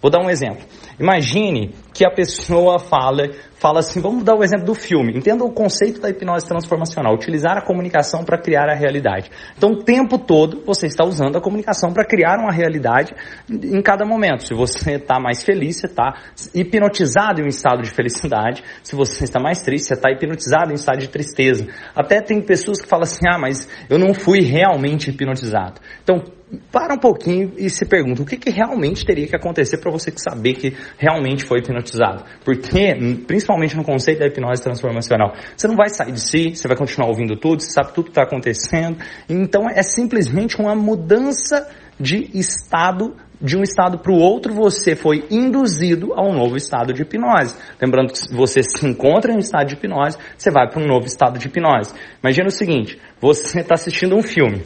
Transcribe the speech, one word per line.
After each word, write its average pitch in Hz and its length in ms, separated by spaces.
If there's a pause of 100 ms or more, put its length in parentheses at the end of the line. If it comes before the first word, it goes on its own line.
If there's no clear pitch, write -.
Vou 147 100
dar 170 80
um 185 100
exemplo. 131 360 (340)
Imagine 151 720 (220)
que 190 100
a 180 60
pessoa 175 640
fala, 139 520 (240)
fala 156 260
assim, 160 220
vamos 214 240
dar 220 100
o 214 80
exemplo 185 220
do 214 100
filme. 120 420
Entenda 226 280
o 233 80
conceito 214 480
da 214 80
hipnose 175 360
transformacional, 160 680
utilizar 165 440
a 196 40
comunicação 175 640
pra 165 120
criar 147 320
a 151 60
realidade. 135 560 (260)
Então, 208 140
o 220 60
tempo 247 400
todo, 156 480
você 190 220
está 160 180
usando 147 320
a 175 40
comunicação 196 520
pra 208 100
criar 180 340
uma 220 140
realidade 160 640 (340)
em 190 320
cada 202 240
momento. 208 380
Se - 100
você 127 460
tá 131 220
mais 120 200
feliz, 170 360
você 180 100
tá 131 280 (380)
hipnotizado 196 840
em 151 60
um - 20
estado 131 340
de 117 100
felicidade. 117 680 (220)
Se - 100
você 139 300
está 127 160
mais 160 220
triste, 143 260
você 131 80
tá 131 160
hipnotizado 156 600
em - 20
um - 20
estado 139 240
de 135 80
tristeza. 131 580 (300)
Até - 240
tem 208 220
pessoas 196 400
que - 80
falam 170 140
assim, 165 220
"Ah, 175 140
mas 135 300 (200)
eu 143 80
não 190 160
fui 190 280
realmente 147 680
hipnotizado." 123 680 (240)
Então, 180 300 (380)
Para 285 220
um 269 60
pouquinho 190 580
e 190 140
se - 140
pergunta, 131 360
o 143 40
que 254 120
que - 140
realmente 196 520
teria 151 220
que 156 100
acontecer 160 440
pra 175 120
você 160 240
saber 120 380
que 131 240 (180)
realmente 139 480
foi 123 140
hipnotizado? 117 640 (200)
Porque, 160 500 (320)
principalmente 165 500
no 156 80
conceito 147 360
da 147 80
hipnose 123 340
transformacional, 117 720 (240)
você 110 100
não 113 80
vai 107 140
sair 127 220
de 120 80
si, 165 360
você - 120
vai 127 100
continuar 131 300
ouvindo 110 280
tudo, 160 280
você - 80
sabe 139 220
tudo 165 160
que - 40
tá 143 100
acontecendo. 147 760 (300)
Então, 190 400
é 202 140
simplesmente 214 800
uma 208 140
mudança 220 920 (320)
de 139 380
estado, 185 800 (260)
de 147 160
um 196 60
estado 185 340
pro 190 160
outro, 185 400
você 202 420
foi 151 360
induzido 214 840
a - 80
um 196 120
novo 123 220
estado 131 380
de 127 80
hipnose. 214 540 (260)
Lembrando 127 300
que - 80
se - 160
você 127 260
se - 240
encontra 160 460
em 226 60
um - 20
estado 151 260
de 139 80
hipnose, 151 440 (200)
você - 140
vai 127 180
pra - 100
um 151 60
novo 127 220
estado 123 320
de 139 80
hipnose. 135 460 (280)
Imagina 147 280
o - 20
seguinte: 156 480 (200)
você 151 440
tá 165 100
assistindo 185 420
um 220 60
filme. 123 440